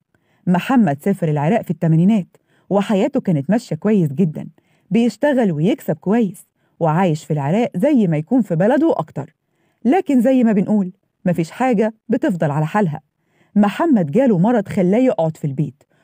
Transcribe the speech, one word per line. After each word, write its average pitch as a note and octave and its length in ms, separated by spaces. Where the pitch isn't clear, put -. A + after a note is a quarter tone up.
محمد F3+ 540
سافر G3 280
العراق D3+ 320
في - 100
التمانينات، F3 680
وحياته G#3 520
كانت D3 280
ماشية G3+ 260
كويس F3 380
جدا، D#3 340
بيشتغل A#3+ 600
ويكسب D#3+ 440
كويس، G#3 520
وعايش D#3+ 460
في - 80
العراق D3+ 420
زي A3+ 320
ما D#3 100
يكون A#3 240
في F3 140
بلده C4 420
أكتر. - 380
لكن C#4+ 360
زي B3+ 220
ما A3+ 80
بنقول، G3+ 400
مفيش E3+ 260
حاجة A3+ 420
بتفضل F#3 420
على D#3 140
حالها. E3+ 360
محمد G3+ 560
جاله A#3 260
مرض G#3 300
خلاه G3 320
يقعد E3 380
في - 80
البيت، C3+ 380